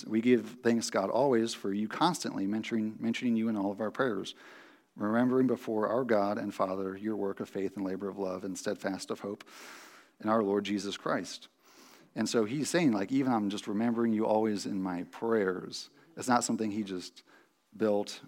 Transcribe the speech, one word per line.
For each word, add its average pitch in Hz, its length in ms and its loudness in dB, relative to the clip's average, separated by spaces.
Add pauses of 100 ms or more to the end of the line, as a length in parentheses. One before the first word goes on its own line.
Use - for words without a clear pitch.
"We 110 120 2
give 120 440 4
thanks 113 260 2
God 98 220 2
always 117 420 4
for - 180 -4
you 104 160 0
constantly 143 600 0
mentioning, 110 520 -2
mentioning 113 360 0
you 113 140 2
in 110 60 0
all 101 160 0
of 101 80 -6
our 107 120 -2
prayers, 110 420 -2 (640)
remembering 123 500 2
before 113 440 0
our 117 140 0
God 107 360 2
and 101 120 -4
Father 95 460 -2
your 107 180 -2
work 98 240 -2
of 104 80 -6
faith 98 300 -4
and 101 80 -4
labor 95 240 -4
of 95 80 -8
love 92 260 -4
and 92 140 -6
steadfast 98 540 -4
of 113 80 -6
hope 104 240 -8 (800)
in 110 40 -2
our 113 140 4
Lord 101 220 4
Jesus 98 340 -2
Christ." - 520 -4 (640)
And 110 120 0
so 113 180 2
he's 127 220 -4
saying, 165 260 4
like, 101 180 -2
"Even 131 200 2
I'm 104 200 2
just 101 160 -6
remembering 117 440 2
you 107 140 2
always 107 400 2
in 98 160 -4
my 90 220 -4
prayers." 101 880 -2 (260)
It's 98 100 -6
not 123 160 6
something 110 280 -2
he 107 100 -4
just 95 400 -8 (560)
built, 104 500 0